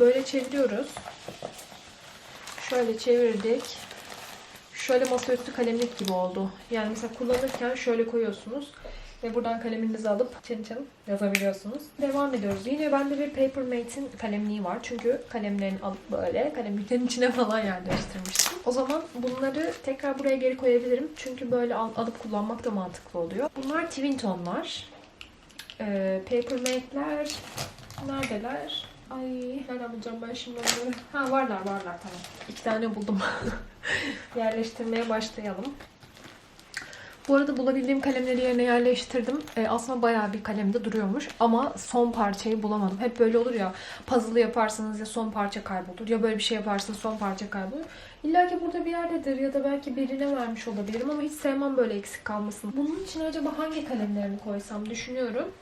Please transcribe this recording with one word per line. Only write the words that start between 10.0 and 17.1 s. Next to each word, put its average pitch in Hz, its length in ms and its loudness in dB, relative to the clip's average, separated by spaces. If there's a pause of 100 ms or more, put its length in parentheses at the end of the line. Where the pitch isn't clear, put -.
alıp 220 360 0
çın 220 180 -4
çın 254 240 -8 (200)
yazabiliyorsunuz. 202 760 0 (180)
Devam 277 340 2
ediyoruz. 202 320 0
Yine 294 260 2
bende 277 260 2
bir 285 120 0
Papermate'in 262 880 0
kalemliği 208 460 -2
var. 180 180 -2
Çünkü 240 460 0
kalemlerini 202 540 -2
alıp 196 280 -6
böyle 247 440 0
kalemliklerin 214 520 0
içine 247 240 4